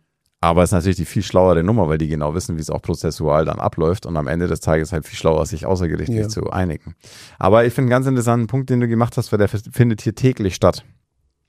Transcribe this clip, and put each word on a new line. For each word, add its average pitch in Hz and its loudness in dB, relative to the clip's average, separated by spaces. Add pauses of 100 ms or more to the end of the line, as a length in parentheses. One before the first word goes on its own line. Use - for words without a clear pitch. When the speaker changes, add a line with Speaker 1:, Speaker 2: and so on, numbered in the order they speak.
(440)
Speaker 1:
aber 85 4
es 87 4
ist - 0
natürlich 90 2
die 82 -4
viel - -4
schlauere 90 4
Nummer, 101 2
weil 78 0
die 78 -2
genau 76 -4
wissen, 90 -6
wie 78 -8
es 76 -10
auch 73 -6
prozessual 78 0
dann - -6
abläuft 85 -2
und 82 -4
am 76 -4
Ende 85 -2
des 85 -4
Tages 80 0
halt 78 -6
viel - -18
schlauer, 80 0
sich 76 -8
außergerichtlich 90 -2
Speaker 2:
Ja. 107 -2
Speaker 1:
zu 90 -6
einigen. 85 -6 (440)
Aber 110 4
ich 120 0
finde 135 0
einen 120 2
ganz 131 2
interessanten 120 0
Punkt, 131 -4
den 123 2
du 120 0
gemacht 117 0
hast, - -2
weil 110 0
der 101 6
f-, 104 -4
findet 120 2
hier 113 -4
täglich 120 0
statt. - 2 (640)